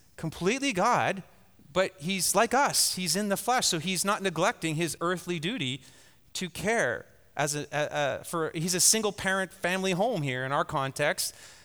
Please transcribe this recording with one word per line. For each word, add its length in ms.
completely 560
God, 500
but 260
he's 380
like 180
us. 420
He's 200
in 140
the 80
flesh, 280
so 140
he's 260
not 160
neglecting 540
his 260
earthly 380
duty 420
to 160
care 560
as 180
a, 160
a, 200
a, 340
for, 280
he's 220
a 40
single 340
parent 380
family 420
home 280
here 240
in 60
our 140
context, 680